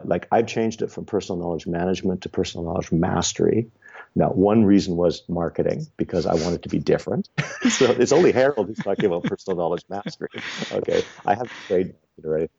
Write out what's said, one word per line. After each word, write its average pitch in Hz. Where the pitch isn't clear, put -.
like, -
I've 113
changed 113
it -
from 92
personal 92
knowledge 85
management 90
to -
personal 90
knowledge 90
mastery. 87
Now, 80
one 104
reason 95
was 85
marketing, 85
because -
I 87
wanted 85
to -
be 85
different. -
<laughs> -
So 135
it's 123
only 147
Harold 123
who's 110
talking 101
about 87
personal 95
knowledge 85
mastery. 98
Okay, -
I -
haven't 117
trademarked 92
it 80
or 78
anything 80